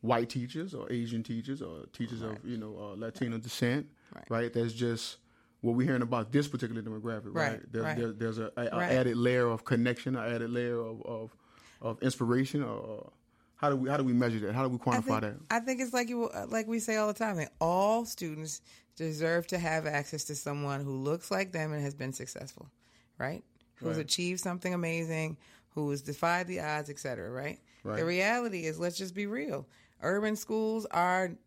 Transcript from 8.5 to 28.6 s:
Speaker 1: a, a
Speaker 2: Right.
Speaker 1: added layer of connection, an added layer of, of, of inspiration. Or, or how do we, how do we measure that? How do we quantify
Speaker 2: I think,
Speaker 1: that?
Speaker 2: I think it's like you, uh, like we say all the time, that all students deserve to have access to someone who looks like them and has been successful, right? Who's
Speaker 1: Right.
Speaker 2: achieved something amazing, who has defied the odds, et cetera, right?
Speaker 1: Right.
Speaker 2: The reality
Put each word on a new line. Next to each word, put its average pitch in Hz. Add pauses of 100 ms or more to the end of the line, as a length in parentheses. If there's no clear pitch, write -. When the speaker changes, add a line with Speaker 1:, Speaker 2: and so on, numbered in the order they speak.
Speaker 1:
a, 120
a -
Speaker 2:
Right. 175
Speaker 1:
added 123
layer 123
of 113
connection, 123
an 117
added 117
layer 120
of, 113
of, 113 (460)
of 113
inspiration. 131
Or, 117 (100)
or 110 (440)
how 147
do 139
we, 127
how 139
do 139
we 127
measure 120
that? 104
How 131
do 131
we 123
quantify 123
Speaker 2:
I 113
think, 110
Speaker 1:
that? 104 (160)
Speaker 2:
I 226
think 247
it's 247
like 247
you, 240
uh, -
like 220
we 226
say 220
all 214
the 208
time, 208
that 156
all 196
students 156 (360)
deserve 165
to 180
have 160
access 147
to 151
someone 143
who 139
looks 147
like 190
them 156
and 151
has 143
been 135
successful, - (500)
right? 139 (320)
Who's 160
Speaker 1:
Right. 151
Speaker 2:
achieved 175
something 180
amazing, 165 (380)
who 147
has 143
defied 170
the 180
odds, 151
et 143
cetera, 113
right? 127 (240)
Speaker 1:
Right. 107
Speaker 2:
The 165
reality 190